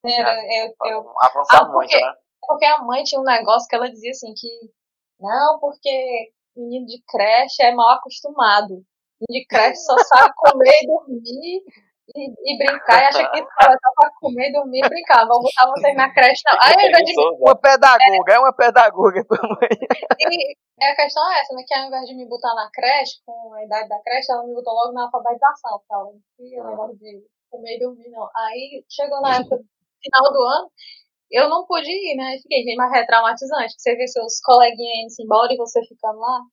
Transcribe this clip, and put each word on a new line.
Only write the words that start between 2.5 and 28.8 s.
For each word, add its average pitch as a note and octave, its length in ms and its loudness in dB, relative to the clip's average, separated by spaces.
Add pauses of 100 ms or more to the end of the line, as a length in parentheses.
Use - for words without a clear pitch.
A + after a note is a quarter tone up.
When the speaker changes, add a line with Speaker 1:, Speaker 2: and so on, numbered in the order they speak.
Speaker 1:
a D4+ 140 2
mãe B3+ 240 -6
tinha C#4 180 -6
um C4+ 40 -8
negócio A#3 440 0
que B3 60 -4
ela B3 160 -4
dizia A3+ 200 -16
assim, A#3+ 240 -18
que A#3 140 -18 (720)
não, C#4 400 -2
porque C4 720 -6 (240)
menino A#3+ 320 -12
de A#3+ 200 -20
creche A3+ 540 0
é A#3+ 140 6
mal A#3+ 160 4
acostumado. B3 760 -2 (520)
Menino A3 80 -12
de B3 180 -10
creche A#3 280 0
só - 240 -2
sabe B3+ 340 6
<laughs> - 20 -
comer C#4 460 6
e D4 60 -8
dormir D#4 760 -8 (520)
e, C#4 380 -10
e A#3 40 -8
brincar, A3 440 2
e C#4 40 4
acha C4+ 260 0
que C#4 80 -4
escola C4+ 340 4
é C4 60 4
só B3+ 160 2
pra A4+ 240 4
comer, C4 320 -6
dormir C4+ 320 -4
e B3+ 60 2
brincar. D4 380 4
Vou A#3+ 140 2
botar B3+ 260 2
vocês C#4 280 0
na C4+ 180 0
creche, C4 280 4 (100)
não. - 80 2
Aí, C#4 140 6
ao G4+ 160 4
invés E4 160 6
de E4 80 -6
Speaker 2:
Preguiçoso, D#4+ 260 0
Speaker 3:
Uma C4 160 6
pedagoga, A3+ 760 6
é A#3+ 60 6
uma C4 140 4
pedagoga, A3 720 2
tua - 220 -4
mãe. - 220 -2 (500)
Speaker 1:
E E4+ 380 -4 (260)
a C#4 140 0
questão D4+ 340 -2
é E4 80 0
essa, C#4 160 -6
né? B3+ 100 -14
Que - 80 -6
ao C4+ 140 -4
invés C4 180 -10
de B3+ 100 -18
me B3+ 120 -16
botar A#3+ 280 -8
na G#3+ 180 -10
creche, C4+ 520 -4
com A#3 280 -18
a G#3+ 100 -14
idade G#3+ 240 -8
da G#3 140 -10
creche, B3+ 300 -6
ela A#3+ 120 -6
me A#3+ 100 -14
botou A#3+ 200 -8
logo A#3 180 -2
na B3 140 -8
alfabetização, A#3+ 720 -6
porque - 140 -16
ela G3+ 100 -10
não G#3 160 -20 (160)
queria B3 260 -18
o A3+ 60 -16
Speaker 3:
Ah. - 40 -14
Speaker 1:
negócio G#3+ 260 -12
de G#3 280 -20 (240)
comer A3+ 280 -14
e - 20 -14
dormir, B3 300 -10
não. A3+ 260 -14
Aí B3 560 -10